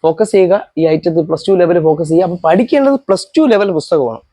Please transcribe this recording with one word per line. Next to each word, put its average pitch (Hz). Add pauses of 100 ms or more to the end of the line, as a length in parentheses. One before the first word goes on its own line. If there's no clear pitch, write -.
ഫോക്കസ് 165
ചെയ്യുക, 190 (240)
ഈ 160 (100)
ഐറ്റത്തിൽ 160
പ്ലസ് 160
ടു 196
ലെവൽ 175 (100)
ഫോക്കസ് 156
ചെയ്യുക. 175
അപ്പം 175
പഠിക്കേണ്ടത് 269 (100)
പ്ലസ് - (100)
ടു 311 (100)
ലെവൽ 202
പുസ്തകമാണ്. 127 (120)